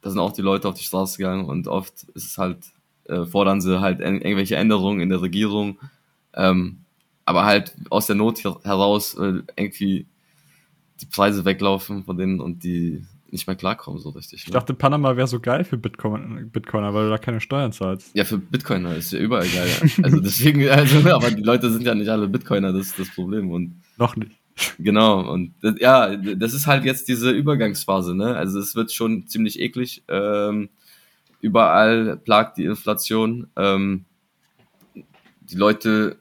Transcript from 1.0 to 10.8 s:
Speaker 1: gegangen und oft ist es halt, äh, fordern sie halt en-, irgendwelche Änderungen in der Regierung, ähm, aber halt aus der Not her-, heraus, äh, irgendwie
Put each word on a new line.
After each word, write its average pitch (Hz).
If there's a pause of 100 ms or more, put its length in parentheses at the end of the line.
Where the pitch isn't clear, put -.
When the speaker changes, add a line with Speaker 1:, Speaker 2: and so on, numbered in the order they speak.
Speaker 1:
gegangen 92
und 71
oft - (100)
ist -
es -
halt, 92 (480)
äh, 85
fordern 98
sie 92
halt 95
en-, 98
irgendwelche 95
Änderungen 101
in 87
der 92
Regierung, 101 (560)
ähm, 92 (460)
aber 90
halt 104 (140)
aus 104
der 101
Not 110
her-, 98
heraus, 101
äh, 92 (160)
irgendwie 98 (920)